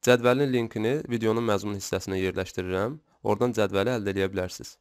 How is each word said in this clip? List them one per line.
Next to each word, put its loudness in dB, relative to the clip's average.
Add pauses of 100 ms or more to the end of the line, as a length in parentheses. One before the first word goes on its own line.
Cədvəlin 4
linkini 0 (100)
videonun 2
məzmun 0
hissəsinə -4
yerləşdirirəm. -2 (240)
Oradan 2
cədvəli 2
əldə -4
eləyə 0
bilərsiniz. -8